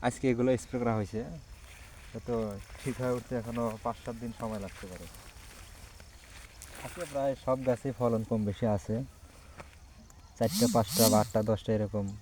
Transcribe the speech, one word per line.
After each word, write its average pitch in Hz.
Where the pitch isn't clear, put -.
আজকে -
এগুলো 123
স্প্রে -
করা 117
হয়েছে, 107
হয়তো 117
ঠিক 131
হয়ে 127
উঠতে 120
এখনও 117
পাঁচ 117
সাত 117
দিন 117
সময় 110
লাগতে -
পারে। 87
আজকে 175
প্রায় 139
সব 131
গাছেই 127
ফলন 117
কম 113
বেশি 101
আছে, 107
চারটা, 185
পাঁচটা -
বা 214
আটটা, -
দশটা 110
এরকম 104